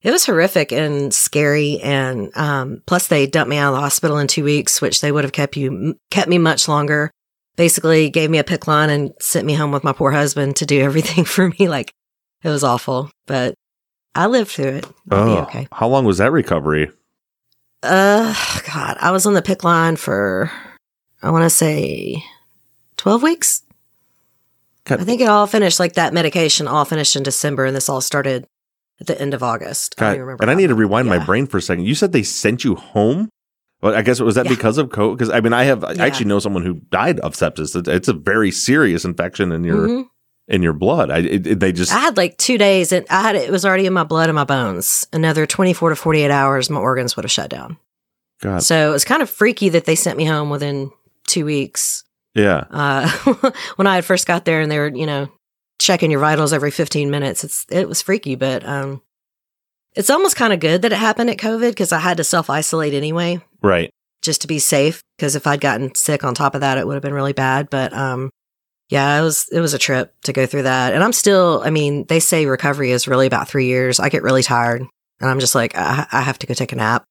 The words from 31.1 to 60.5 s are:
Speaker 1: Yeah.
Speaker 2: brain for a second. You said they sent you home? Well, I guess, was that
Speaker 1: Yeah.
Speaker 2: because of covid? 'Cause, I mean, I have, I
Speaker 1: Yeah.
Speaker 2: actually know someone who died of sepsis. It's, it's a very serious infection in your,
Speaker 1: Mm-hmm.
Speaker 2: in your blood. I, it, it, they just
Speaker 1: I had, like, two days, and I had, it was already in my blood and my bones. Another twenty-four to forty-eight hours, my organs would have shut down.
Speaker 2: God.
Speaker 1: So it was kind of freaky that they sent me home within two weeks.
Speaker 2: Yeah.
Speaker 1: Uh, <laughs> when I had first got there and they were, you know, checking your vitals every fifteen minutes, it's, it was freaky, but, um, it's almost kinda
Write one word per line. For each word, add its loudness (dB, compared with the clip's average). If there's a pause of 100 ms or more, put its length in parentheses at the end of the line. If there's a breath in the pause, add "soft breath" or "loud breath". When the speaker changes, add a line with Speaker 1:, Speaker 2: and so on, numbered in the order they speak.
Speaker 1:
Yeah. 0
Speaker 2:
brain 0
for -4
a 0
second. -2
You 0
said 0
they 2
sent -2
you 2
home? 0 (520)
Well, 2
I 2
guess, 2
was 2
that 2
Speaker 1:
Yeah. 0
Speaker 2:
because 0
of -2
covid? 0
'Cause, 0
I 2
mean, 2
I 2
have, 2
I -6
Speaker 1:
Yeah. 0
Speaker 2:
actually -2
know 2
someone -2
who -2 (160)
died 0
of -6
sepsis. -4
It's, -4
it's 0
a 0
very 0
serious 2
infection -2
in -2
your, 2
Speaker 1:
Mm-hmm. -2 (480)
Speaker 2:
in 2
your 2
blood. 0
I, 2
it, 0
it, 0
they 2
just 0
Speaker 1:
I 2
had, 0
like, 0
two 0
days, 4
and 0
I 2
had, 0
it -2
was 0
already 2
in 0
my 2
blood 2
and 0
my 2
bones. -2
Another 0
twenty-four 0
to 0
forty-eight 2
hours, 2
my -4
organs -2
would -8
have -4
shut -4
down. -12 (640)
Speaker 2:
God. -2
Speaker 1:
So 2
it 0
was 0
kind 0
of -2
freaky 0
that 2
they 2
sent -2
me 0
home -2
within -4 (360)
two -2
weeks. -4 (320)
Speaker 2:
Yeah. 2
Speaker 1:
Uh, -2
<laughs> -2
when 0
I 4
had 0
first 0
got 0
there 2
and -2
they 0
were, -2
you -6
know, -4 (500)
checking 2
your 2
vitals 2
every -2
fifteen -2
minutes, -4
it's, -8
it 0
was -4
freaky, -2
but, -2
um, -6 (920)
it's -2
almost 2
kinda 2